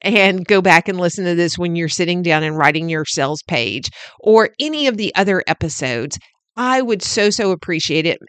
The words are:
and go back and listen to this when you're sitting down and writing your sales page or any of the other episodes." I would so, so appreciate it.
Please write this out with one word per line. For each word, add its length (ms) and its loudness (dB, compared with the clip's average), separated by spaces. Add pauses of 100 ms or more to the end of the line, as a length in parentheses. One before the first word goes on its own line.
and 200 2 (240)
go 160 2
back 260 4
and 120 -4
listen 260 -2
to 80 0
this 240 0
when 180 -2
you're 140 -4
sitting 320 -2
down 220 2
and 120 -4
writing 320 2
your 180 -4
sales 420 -4
page 420 -4 (300)
or 400 4
any 280 -2
of 100 0
the 180 -4
other 320 2
episodes." 720 -4 (380)
I 240 0
would 200 -2
so, 280 0
so 220 0
appreciate 540 -2
it. 240 -2